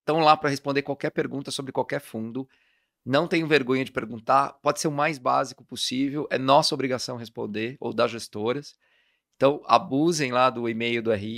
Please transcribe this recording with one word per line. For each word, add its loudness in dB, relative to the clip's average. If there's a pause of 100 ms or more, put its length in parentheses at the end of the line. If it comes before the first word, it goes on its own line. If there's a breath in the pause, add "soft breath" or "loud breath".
tão 2
lá 6
pra -2
responder -2
qualquer -4
pergunta -6
sobre -8
qualquer -2
fundo. -8 (560)
Não 2
tenham 0
vergonha 0
de -12
perguntar, 0
pode 0
ser 0
o -4
mais -2
básico -2
possível, -4
é 0
nossa 4
obrigação -4
responder, -8
ou -6
das 2
gestoras. -6 (640)
Então, 4
abusem 2
lá 6
do -2
e-mail 0
do 2
R 0 (120)